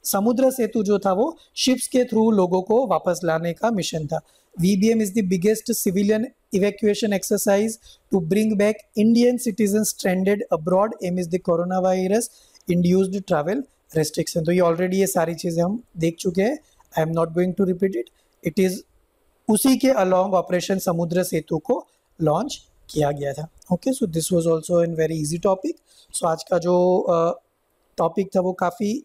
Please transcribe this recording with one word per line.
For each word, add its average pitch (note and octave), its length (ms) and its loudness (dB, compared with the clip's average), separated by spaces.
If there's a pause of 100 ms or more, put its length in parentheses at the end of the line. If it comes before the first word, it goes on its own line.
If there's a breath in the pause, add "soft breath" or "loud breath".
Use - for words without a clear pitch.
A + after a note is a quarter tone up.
समुद्र A#3 460 2
सेतु A3+ 320 -2
जो G3+ 160 2
था G3 140 0
वो C4 260 0 (180 soft breath)
शिप्स C4 320 0
के C4 100 0
through A3 340 2
लोगों F#3 300 2
को A3+ 240 2
वापस F3 380 0
लाने E3 280 0
का G#3+ 180 -2
मिशन E3 360 -4
था। D#3+ 140 -4 (400 soft breath)
वीबीएम G#3+ 440 2
is F#3+ 60 -4
the G#3 140 0
biggest G#3 640 0
civilian G#3 360 0 (300)
evacuation G3+ 640 0
exercise G#3 520 0 (420 soft breath)
to F3+ 180 2
bring A3 260 2
back G#3 160 2 (240)
Indian A#3 400 4 (100)
citizens G#3 460 0
stranded F#3+ 440 0 (200)
abroad F#3 300 0 (200)
amidst F3 220 -4
the F3+ 100 -2 (100)
coronavirus F#3 760 0 (460 soft breath)
induced F3+ 440 2
travel F#3 420 -2 (400)
restriction। D#3 500 -2
तो E3+ 60 0
ये F3+ 80 2
already F3 340 2
ये F#3+ 120 2
सारी E3+ 280 -2
चीज़ें E3+ 300 -2
हम G#3 180 -2 (160)
देख E3 180 -2
चुके F#3+ 260 -2
हैं, C4 160 0 (400 soft breath)
I D#3+ 100 0
am E3 100 -2
not E3 200 -2
going F3+ 220 0
to F#3+ 60 4
repeat F#3 240 0
it। A#3 140 -6 (480)
It F#3 180 2
is - 20 -6 (800)
उसी B3+ 260 4
के C4 120 0
along F#3+ 460 2
ऑपरेशन F3+ 440 -2
समुद्र E3+ 440 -2
सेतु E3 360 -4
को D4 280 -2 (360)
लॉन्च D#3 440 -2 (240)
किया D3 200 0
गया C#3 220 -6
था। D#3 160 -10 (240)
Okay, C4 220 -2
so G3+ 140 -2
this D#3+ 240 -4
was E3+ 140 2
also E3+ 380 0
a E3+ 40 -2
very D#3+ 340 -2
easy D#3 160 -4
topic। G3 340 -2 (420 soft breath)
So - 100 -4
आज D#3+ 180 -2
का - 160 -2
जो, F3+ 400 2
अ, E3+ 420 0 (560)
टॉपिक F3 400 -2
था F#3 40 2
वो F3+ 120 -2
काफ़ी G3 520 -4